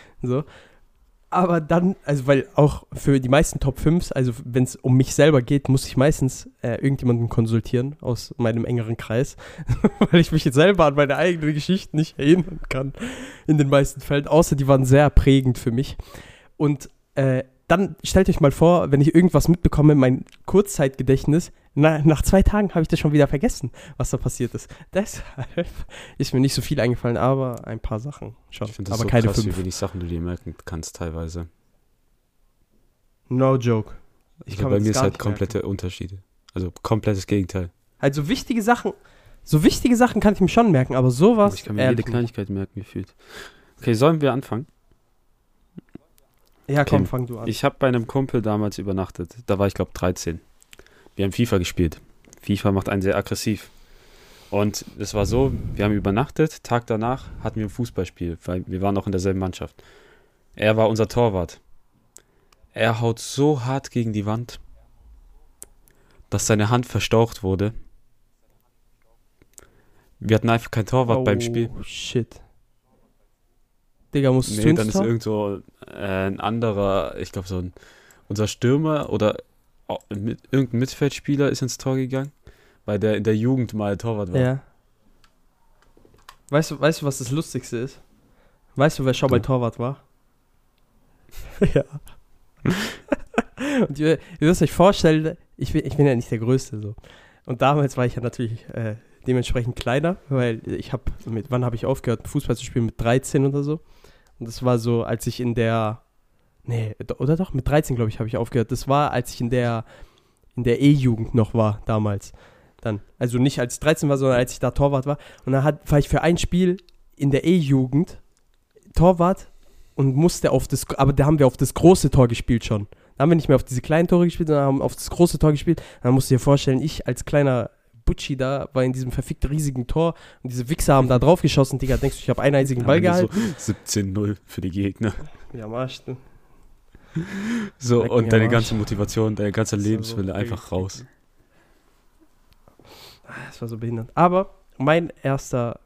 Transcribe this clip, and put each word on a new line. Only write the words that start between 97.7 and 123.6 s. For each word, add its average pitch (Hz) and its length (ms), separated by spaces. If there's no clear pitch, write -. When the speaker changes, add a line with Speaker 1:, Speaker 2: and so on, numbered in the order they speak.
Speaker 1:
war 127 80
ich 120 100
ja 120 60
natürlich, 117 520
äh, 110 220
dementsprechend 123 480
kleiner, 143 420
weil 123 380
ich - 260
hab - 180
mit, 110 260
wann 123 120
hab 120 100
ich 113 120
aufgehört, 127 420
Fußball 135 300
zu - 80
spielen? 117 220
Mit - 120
dreizehn 131 460
oder 139 180
so. 151 160
Und 117 80
das 117 160
war 123 160
so, 117 240
als - 240
ich - 120
in 120 160
der, 113 460
nee, 113 320
do-, - 100
oder 139 200
doch? 185 180
Mit 131 140
dreizehn, 143 280
glaub 113 140
ich, - 100
hab 110 80
ich 113 100
aufgehört. 117 340
Das 120 160
war, 139 240
als - 220
ich - 80
in 120 100
der, 120 340
in 123 80
der 117 180
E-Jugend 127 540
noch 113 180
war, 107 320
damals. 107 480
Dann. 107 180
Also 123 180
nicht, 135 220
als 123 160
ich - 40
dreizehn 156 300
war, 139 80
sondern 131 200
als 127 160
ich - 60
da 123 120
Torwart 139 340
war. 147 120
Und 131 80
dann 135 100
hat, 147 280
war 147 80
ich 139 100
für 151 140
ein 165 160
Spiel 180 380
in 139 160
der 143 140
E-Jugend 139 720
Torwart 175 560
und 135 220
musste 165 360
auf 131 160
das, - 300
aber 139 160
da 135 140
haben 156 100
wir 143 80
auf 127 120
das - 180
große 170 340
Tor 131 180
gespielt 117 380
schon. 104 220
Da 135 60
haben 156 60
wir 170 60
nicht 156 140
mehr 139 80
auf - 60